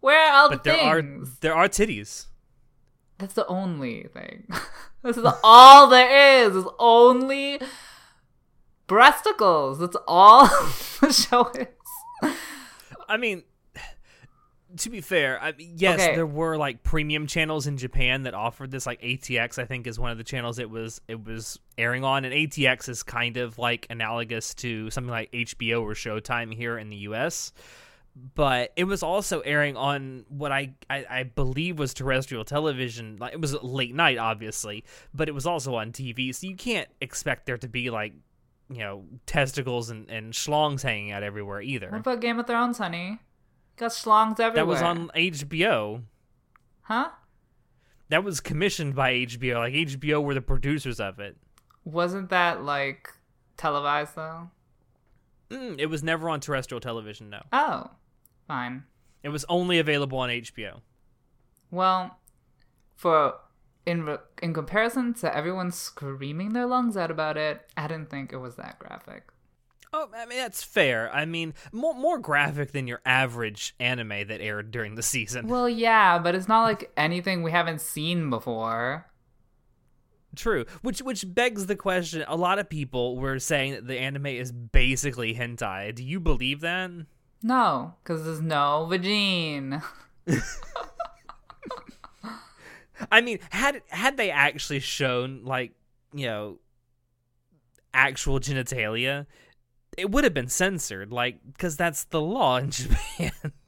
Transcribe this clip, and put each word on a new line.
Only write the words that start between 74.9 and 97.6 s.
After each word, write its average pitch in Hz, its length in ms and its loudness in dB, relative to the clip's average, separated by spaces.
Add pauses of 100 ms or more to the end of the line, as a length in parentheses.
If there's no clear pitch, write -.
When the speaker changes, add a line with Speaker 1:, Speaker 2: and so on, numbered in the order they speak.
Speaker 2:
the 113 80 -8
season. 120 420 -6
Speaker 1:
Well, 247 220 -2
yeah, 226 500 4
but 175 160 0
it's 190 140 -4
not 226 160 4
like 220 320 -4
anything 175 480 -2
we 160 80 -4
haven't 165 280 0
seen 160 480 -4
before. 117 800 -6 (1300)
Speaker 2:
True. 156 300 -2 (180)
Which, 220 180 -6
which 226 320 -8
begs 220 340 -2
the 196 100 -4
question, 170 500 -4
a 151 80 -6
lot 180 240 0
of 196 100 -6
people 127 500 -4
were 135 200 -4
saying 135 360 -2
that 110 120 -14
the 131 100 -8
anime 135 300 -8
is 127 240 -8
basically 123 840 0
hentai. 113 600 -8
Do 120 80 -14
you 147 160 -8
believe 143 440 -2
that? 180 280 -6 (500)
Speaker 1:
No, 180 600 0
'cause 160 220 -8
there's 160 160 -8
no 151 500 0
vagine. 175 880 -2 (460)
<laughs> 175 60 0 (2750)
Speaker 2:
I 214 100 4
mean, 233 180 -6 (120)
had, 269 380 -4
had 240 280 -4
they 214 140 -4
actually 143 500 -2
shown, 127 640 -6
like, 127 280 -6 (400)
you 143 140 -10
know, 107 320 -10 (1300)